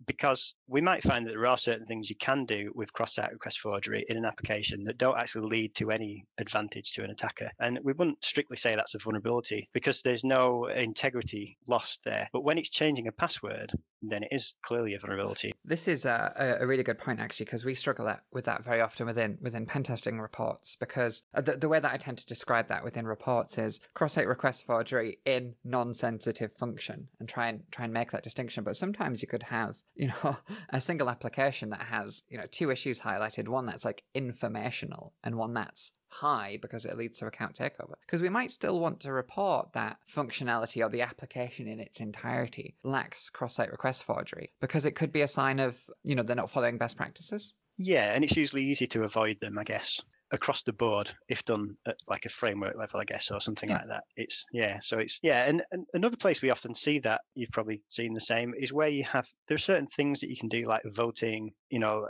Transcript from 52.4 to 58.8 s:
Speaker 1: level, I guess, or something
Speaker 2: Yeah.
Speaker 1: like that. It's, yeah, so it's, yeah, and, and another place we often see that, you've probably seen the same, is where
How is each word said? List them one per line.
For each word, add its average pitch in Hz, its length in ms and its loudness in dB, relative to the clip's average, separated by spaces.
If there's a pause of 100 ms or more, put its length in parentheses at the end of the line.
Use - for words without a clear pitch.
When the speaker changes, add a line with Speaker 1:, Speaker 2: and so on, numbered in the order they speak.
Speaker 1:
level, 107 240 -4
I 104 40 -4
guess, - 260 -4
or 104 100 -2
something 107 300 -2
Speaker 2:
Yeah. 98 60 2
Speaker 1:
like - 120 -6
that. 107 160 -6 (100)
It's, - 380 -4
yeah, 104 280 0
so - 180 0
it's, 110 240 0
yeah, 131 220 6
and, 156 260 4
and 180 240 -6
another 226 240 2
place 180 240 4
we 131 80 6
often 120 240 0
see 147 240 2
that, 110 240 2 (120)
you've 123 160 -4
probably 107 380 -2
seen 117 240 -2
the 113 80 -4
same, 120 340 0
is 131 160 -2
where 151 180 2